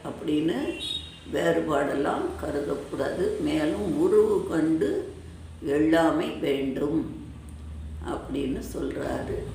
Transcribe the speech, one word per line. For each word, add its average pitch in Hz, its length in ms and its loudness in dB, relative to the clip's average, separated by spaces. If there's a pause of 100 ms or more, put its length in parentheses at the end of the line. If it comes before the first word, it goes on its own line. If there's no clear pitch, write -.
அப்படின்னு 165 760 0 (540)
வேறுபாடெல்லாம் 151 920 2 (160)
கருதக்கூடாது. 143 960 -2
மேலும் 156 600 0
உருவு 202 500 6
கண்டு 160 640 2 (520)
எல்லாமை 156 760 4
வேண்டும் 139 880 0 (800)
அப்படின்னு 131 540 -2 (140)
சொல்றாரு. 135 600 -4 (200)